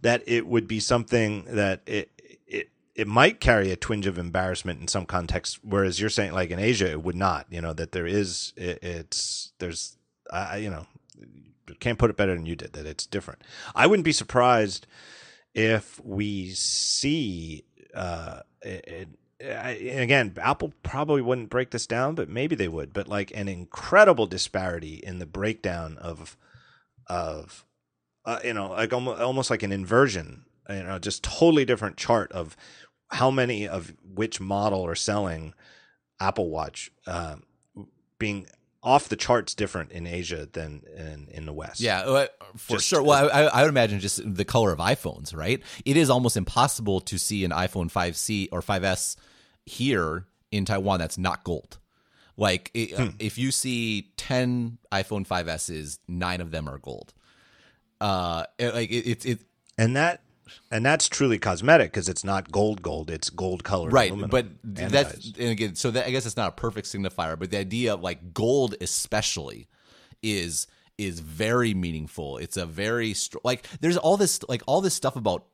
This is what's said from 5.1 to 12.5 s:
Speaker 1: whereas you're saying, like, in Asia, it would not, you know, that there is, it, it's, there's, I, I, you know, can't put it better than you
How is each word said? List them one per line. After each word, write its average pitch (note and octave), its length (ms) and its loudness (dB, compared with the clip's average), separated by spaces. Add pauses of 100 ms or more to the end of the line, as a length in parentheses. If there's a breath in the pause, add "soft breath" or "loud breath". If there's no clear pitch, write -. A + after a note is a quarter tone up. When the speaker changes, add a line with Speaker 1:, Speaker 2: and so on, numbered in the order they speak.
Speaker 1:
whereas G2 380 0
you're G#2+ 80 0
saying, G2 240 -2
like, F2+ 180 -2
in F2 80 -4
Asia, G2+ 300 2
it D#2 140 -6
would E2+ 120 -4
not, F2+ 340 0
you E2+ 120 -8
know, E2 100 -4
that E2 220 -6
there F2 140 -4
is, F#2+ 500 -2
it, F2+ 240 -6
it's, - 760 -8
there's, F2 360 -8 (360)
I, E2+ 60 -6
I, F#2 200 -6
you G#2+ 120 -6
know, D#2 160 -10 (960)
can't A#2+ 200 -2
put A#2 100 6
it - 80 -2
better G2 160 4
than E2+ 120 -4
you E2 120 -4